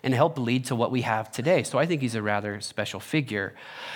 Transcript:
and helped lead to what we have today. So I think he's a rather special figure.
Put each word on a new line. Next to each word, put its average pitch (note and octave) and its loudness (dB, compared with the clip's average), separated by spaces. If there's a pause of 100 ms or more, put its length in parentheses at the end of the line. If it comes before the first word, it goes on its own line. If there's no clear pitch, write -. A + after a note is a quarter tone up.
and C3 2
helped D#3 4
lead B2 0
to B2+ -2
what A#2 2
we B2 0
have A2 -2
today. C#3+ 2
So - 0
I D3 4
think E3 -2
he's A#2 -2
a A2 -2
rather G#2 -2
special G#2 -6
figure. A2 -2 (400)